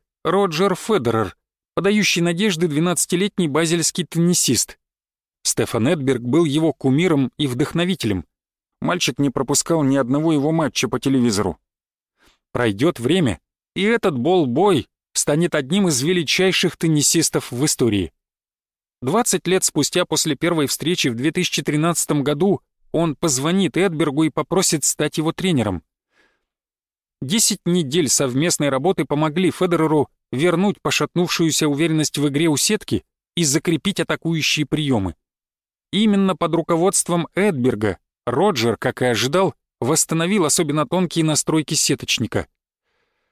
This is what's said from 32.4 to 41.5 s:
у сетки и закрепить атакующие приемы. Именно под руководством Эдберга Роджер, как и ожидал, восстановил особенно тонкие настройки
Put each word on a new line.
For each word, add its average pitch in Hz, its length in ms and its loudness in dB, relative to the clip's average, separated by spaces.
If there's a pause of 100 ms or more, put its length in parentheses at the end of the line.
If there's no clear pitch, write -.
у 147 80 2
сетки - 480 -2 (320)
и 170 80 0
закрепить 160 560 0
атакующие 156 640 -2
приемы. 127 480 -2 (760)
Именно 196 460 2
под 170 180 -2
руководством 170 800 0
Эдберга 123 640 0 (280)
Роджер, 120 500 0
как - 240 -4
и 131 60 2
ожидал, 139 480 0 (260)
восстановил 165 640 0
особенно 147 420 0
тонкие 170 380 0
настройки 156 500 -2